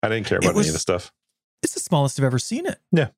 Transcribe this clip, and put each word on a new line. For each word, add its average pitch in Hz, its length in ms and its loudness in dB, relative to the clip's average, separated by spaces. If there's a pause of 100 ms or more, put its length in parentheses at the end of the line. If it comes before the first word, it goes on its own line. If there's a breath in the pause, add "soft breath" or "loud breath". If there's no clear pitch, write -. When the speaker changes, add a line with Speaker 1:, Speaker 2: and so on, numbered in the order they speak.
Speaker 1:
I 113 60 0
didn't 110 180 -2
care 95 120 2
Speaker 2:
It 87 60 -2
Speaker 1:
about 87 60 4
any 85 100 2
of - 40 4
Speaker 2:
was, 78 80 -2
Speaker 1:
the 80 60 -2
stuff. - 320 -2 (520)
Speaker 2:
it's - 100 0
the - 60 -8
smallest 143 400 0
I've 139 60 4
ever 127 120 2
seen 285 300 -4
it. - 100 -6 (140)
Speaker 1:
Yeah. 151 160 2 (100)